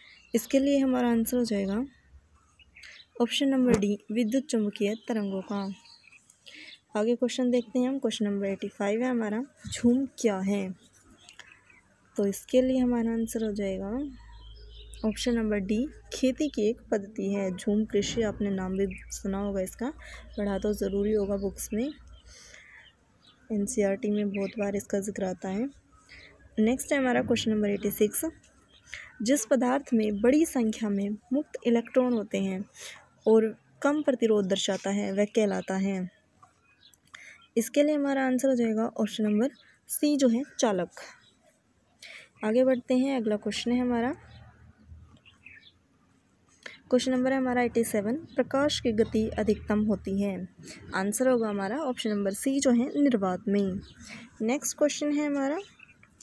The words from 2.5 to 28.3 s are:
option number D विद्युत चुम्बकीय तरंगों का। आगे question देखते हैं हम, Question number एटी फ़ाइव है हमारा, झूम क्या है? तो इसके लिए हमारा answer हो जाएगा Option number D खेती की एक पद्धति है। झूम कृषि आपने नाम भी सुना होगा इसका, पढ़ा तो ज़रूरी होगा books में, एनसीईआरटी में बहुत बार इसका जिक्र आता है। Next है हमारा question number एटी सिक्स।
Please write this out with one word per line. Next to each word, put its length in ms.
option 280
number 300
D 180
विद्युत 340
चुम्बकीय 480
तरंगों 360
का। 240
आगे 200
question 360
देखते 280
हैं 80
हम, 120
Question 260
number 220
एटी 220
फ़ाइव 320
है 80
हमारा, 340
झूम 360
क्या 220
है? 300
तो 120
इसके 340
लिए 160
हमारा 360
answer 320
हो 80
जाएगा 360
Option 280
number 260
D 260
खेती 360
की 120
एक 160
पद्धति 340
है। 260
झूम 340
कृषि 380
आपने 280
नाम 260
भी 100
सुना 280
होगा 220
इसका, 280
पढ़ा 220
तो 160
ज़रूरी 380
होगा 240
books 360
में, 180
एनसीईआरटी 600
में 180
बहुत 300
बार 160
इसका 260
जिक्र 240
आता 240
है। 200
Next 340
है 40
हमारा 260
question 280
number 180
एटी 240
सिक्स। 320